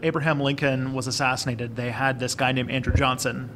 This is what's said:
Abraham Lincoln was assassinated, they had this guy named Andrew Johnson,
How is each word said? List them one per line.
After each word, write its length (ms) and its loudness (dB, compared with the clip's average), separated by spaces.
Abraham 360 2
Lincoln 540 0
was 140 -2
assassinated, 680 -2
they 140 -4
had 300 0
this 160 -2
guy 160 2
named 180 0
Andrew 240 0
Johnson, 640 2